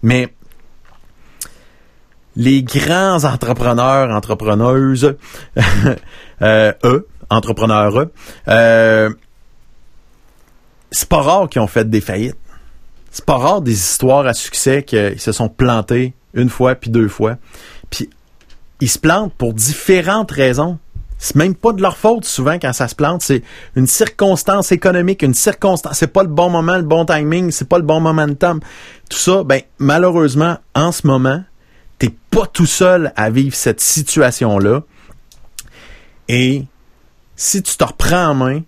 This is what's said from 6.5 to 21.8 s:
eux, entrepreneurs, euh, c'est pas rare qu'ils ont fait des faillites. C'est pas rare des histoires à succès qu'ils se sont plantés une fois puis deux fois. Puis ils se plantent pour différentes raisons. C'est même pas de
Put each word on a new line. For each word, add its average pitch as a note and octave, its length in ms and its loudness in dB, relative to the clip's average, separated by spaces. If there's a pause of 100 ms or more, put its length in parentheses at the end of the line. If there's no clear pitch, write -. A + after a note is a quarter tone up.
eux, B2+ 240 2 (200)
entrepreneurs, A2 800 0 (420)
euh, A2+ 600 4 (1800)
c'est - 180 -6
pas D#3 140 2
rare F3 260 2
qu'ils C3 120 -2
ont G#2+ 60 0
fait A2 220 0
des G#2+ 120 0
faillites. G#2+ 360 -6 (760)
C'est - 140 -16
pas C#3 120 0
rare D#3+ 240 0
des B2+ 140 -2
histoires C3 520 0
à A#2+ 80 0
succès - 500 -2
qu'ils G#2 360 -2
se A2+ 120 -4
sont A2 160 -2
plantés B2 640 0 (200)
une B2 140 2
fois B2+ 280 0
puis - 140 -10
deux A2+ 180 2
fois. A2 280 -4 (540)
Puis - 180 -10 (720)
ils B2+ 80 0
se - 100 -2
plantent F#3 360 0
pour A#2 180 -4
différentes F3+ 760 0
raisons. C#3 480 0 (400)
C'est - 180 -8
même F3 180 2
pas - 180 0
de F#3+ 100 -4